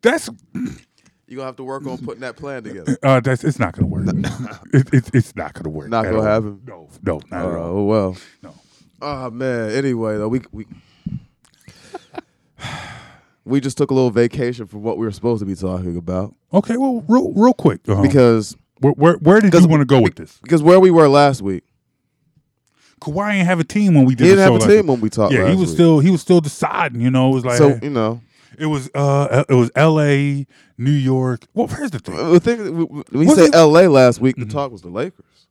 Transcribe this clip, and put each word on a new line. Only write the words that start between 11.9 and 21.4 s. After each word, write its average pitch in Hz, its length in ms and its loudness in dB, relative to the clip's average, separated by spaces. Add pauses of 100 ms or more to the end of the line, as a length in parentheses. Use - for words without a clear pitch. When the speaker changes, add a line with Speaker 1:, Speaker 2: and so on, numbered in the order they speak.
Speaker 2:
<sighs> - 20 -16 (800)
we 135 160 -2
just 131 180 -8
took 139 140 -4
a - 20 -2
little 131 180 0
vacation 120 540 -4
from 104 160 -18
what 107 160 -6
we 110 80 -6
were 107 60 -6
supposed 110 300 -6
to 101 40 -8
be 95 100 -8
talking 90 420 -8
about. 90 360 -8 (200)
Speaker 1:
Okay, 202 240 -2
well, 254 320 -4
real, 254 240 0
real 233 200 2
quick, 104 360 -2
uh-huh. 101 120 0
Speaker 2:
Because 117 540 2 (240)
Speaker 1:
Where, 139 140 2
where, 160 220 2
where 190 260 4
did 190 120 4
you 170 60 6
Speaker 2:
'cause 175 80 6
Speaker 1:
wanna 147 180 2
go 131 160 4
with 98 140 0
this? - 260 -18
Speaker 2:
Because 156 220 0
where 175 160 8
we 190 120 6
were 160 180 6
last 139 320 2